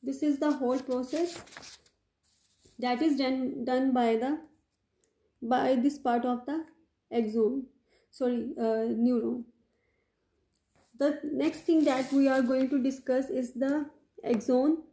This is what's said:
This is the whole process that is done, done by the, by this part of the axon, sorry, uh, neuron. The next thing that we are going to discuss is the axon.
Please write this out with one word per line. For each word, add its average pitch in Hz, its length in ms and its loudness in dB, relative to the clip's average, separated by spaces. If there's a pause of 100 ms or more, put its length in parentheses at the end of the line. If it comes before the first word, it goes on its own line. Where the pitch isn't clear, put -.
This 269 220 -6
is 285 160 0
the 302 140 2
whole 254 260 0
process 262 640 -4 (1400)
that 247 220 -2
is 302 160 2
done, 262 480 -2
done 262 280 0
by 240 220 2
the, 262 240 -2 (1000)
by 262 340 2
this 277 240 0
part 240 240 0
of 247 220 -2
the 311 180 -4 (500)
axon, 226 520 0 (440)
sorry, 247 480 -2
uh, 226 300 0
neuron. 233 560 0 (1500)
The 294 260 2
next 294 380 -2
thing 320 240 4
that 262 280 0
we 277 140 6
are 262 160 4
going 262 260 2
to 285 120 0
discuss 269 500 -2
is 254 220 -4
the 277 360 -2 (340)
axon. 262 680 2